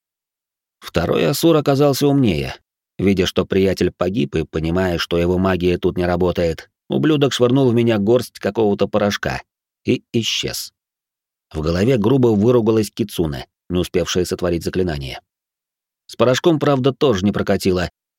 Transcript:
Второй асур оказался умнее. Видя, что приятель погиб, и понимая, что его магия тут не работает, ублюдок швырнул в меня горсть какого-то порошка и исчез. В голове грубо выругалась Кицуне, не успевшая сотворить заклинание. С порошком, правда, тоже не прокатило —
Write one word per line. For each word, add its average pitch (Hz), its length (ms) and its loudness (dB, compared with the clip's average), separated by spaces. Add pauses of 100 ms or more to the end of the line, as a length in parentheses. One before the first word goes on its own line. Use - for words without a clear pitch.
(800)
Второй - 460 -2
асур 160 300 2
оказался 143 500 2
умнее. 101 480 2 (440)
Видя, 92 280 2
что - 200 -2
приятель 95 440 0
погиб, 95 460 -4
и 80 80 0
понимая, 85 540 -2
что 85 200 -4
его 87 200 0
магия 90 400 0
тут 87 180 -2
не 90 80 -2
работает, 87 640 -2 (180)
ублюдок 143 440 0
швырнул 123 380 2
в 113 40 2
меня 117 240 2
горсть 110 400 0
какого-то 101 500 0
порошка 101 540 -2 (420)
и 117 280 -2
исчез. - 600 -6 (800)
В 80 80 -6
голове 90 360 0
грубо 120 320 2
выругалась 110 640 2
Кицуне, 82 560 -6 (220)
не 87 100 -2
успевшая 90 460 -2
сотворить 87 400 -4
заклинание. 78 560 -4 (840)
С - 100 -20
порошком, 131 420 2
правда, 139 340 0
тоже 110 320 0
не 104 80 2
прокатило — 92 560 -2 (300)